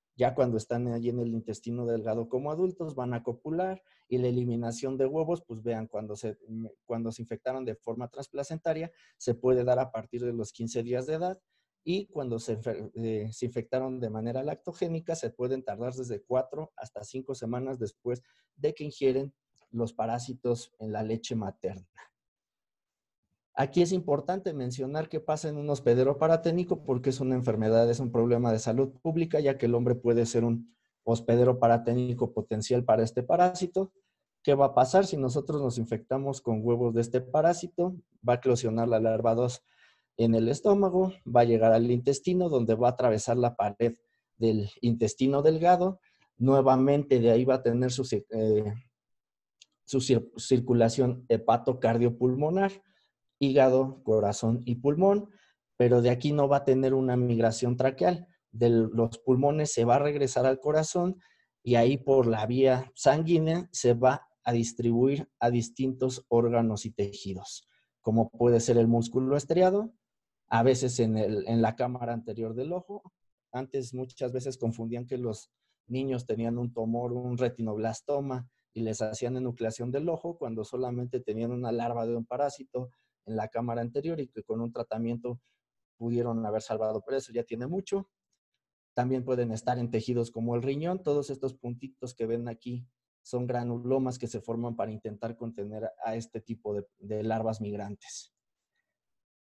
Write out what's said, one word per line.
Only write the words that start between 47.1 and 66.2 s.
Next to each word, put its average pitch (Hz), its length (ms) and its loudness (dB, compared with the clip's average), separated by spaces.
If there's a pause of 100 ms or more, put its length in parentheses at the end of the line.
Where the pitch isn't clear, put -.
de 117 120 6
ahí 120 120 6
va 127 120 4
a - 80 -4
tener 123 280 2
su 127 140 -4
cir-, 104 240 -4
eh, 107 440 2 (1120)
su 135 160 -2
cir-, 120 380 2
circulación 123 920 2
hepatocardiopulmonar, 127 1600 0 (580)
hígado, 131 640 4
corazón 110 640 2
y 120 100 -2
pulmón, 190 540 2 (480)
pero 123 240 6
de 120 80 4
aquí 123 240 0
no 143 160 4
va 143 80 6
a 139 80 -2
tener 131 280 4
una 131 220 2
migración 120 640 2
traqueal. 165 500 0 (240)
De 117 180 4
los 113 500 2
pulmones 143 520 2
se 117 140 2
va 120 100 6
a 139 40 4
regresar 139 460 0
al 131 140 2
corazón 160 640 0 (420)
y 120 120 4
ahí 120 200 6
por 131 320 4
la 110 180 0
vía 127 500 2
sanguínea 160 760 2
se 120 220 2
va 127 340 2 (160)
a 123 80 -2
distribuir 120 800 0 (100)
a 120 120 2
distintos 127 760 -2